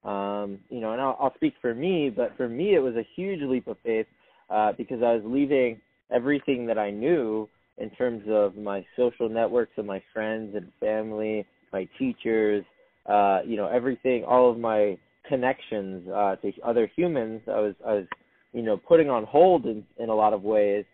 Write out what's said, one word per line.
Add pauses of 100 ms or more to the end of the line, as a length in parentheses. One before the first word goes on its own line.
Um, (100)
you
know,
and
I'll,
I'll
speak
for
me,
but
for
me
it
was
a
huge
leap
of
faith, (440)
uh,
because
I
was
leaving (320)
everything
that
I
knew (280)
in
terms
of
my (100)
social
networks
and
my (120)
friends
and
family, (280)
my (100)
teachers, (440)
uh,
you
know,
everything,
all
of
my (300)
connections,
uh,
to (120)
other
humans.
I
was, (120)
I
was, (480)
you
know,
putting
on
hold
in, (140)
in
a
lot
of
ways